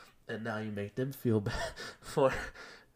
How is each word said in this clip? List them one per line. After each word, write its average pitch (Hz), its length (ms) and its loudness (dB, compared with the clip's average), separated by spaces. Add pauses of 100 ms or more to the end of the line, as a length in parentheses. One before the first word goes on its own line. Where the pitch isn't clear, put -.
(280)
and 113 160 -6
now 110 140 -2
you 107 140 -4
make 101 240 -6
them 135 160 -2
feel 110 280 4
<laughs> - 0 -
bad - 320 -2 (280)
for 135 320 4 (640)